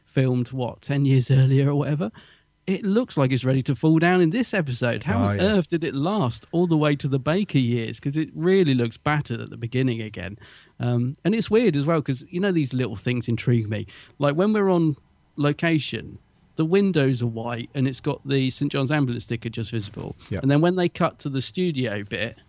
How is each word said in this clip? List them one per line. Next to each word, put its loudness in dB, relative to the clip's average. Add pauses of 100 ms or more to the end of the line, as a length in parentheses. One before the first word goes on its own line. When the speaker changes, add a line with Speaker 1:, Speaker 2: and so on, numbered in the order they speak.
Speaker 1:
filmed, 0
what, -6
ten 0
years 4
<laughs> 6
earlier 4
or 0
whatever, -2 (540)
it -2
looks 0
like 4
it's 0
ready 2
to -2
fall 4
down 4
in 4
this -2
episode. -2
How 0
Speaker 2:
Oh, 2
Speaker 1:
on 0
Speaker 2:
yeah. 0
Speaker 1:
earth 2
did -2
it -4
last -2
all 2
the 2
way 2
to -4
the 0
Baker 0
years? -2
'Cause -6
it -2
really 4
looks 0
battered -2
at -12
the -14
beginning -2
again. -10 (420)
Um, -2
and 2
it's -2
weird 4
as 0
well, 0
'cause, -6
you -4
know, 2
these 0
little -2
things -4
intrigue 0
me. -6 (320)
Like, 0
when 2
we're 2
on 2 (400)
location, -2 (380)
the 2
windows 2
are 0
white -6
and 0
it's -4
got -4
the 0
Saint -4
John's 0
Ambulance 0
sticker -6
just -8
visible. -8 (140)
Speaker 2:
Yeah. -4
Speaker 1:
And 2
then 4
when 2
they 0
cut -2
to -6
the -4
studio -2
bit, -6 (100)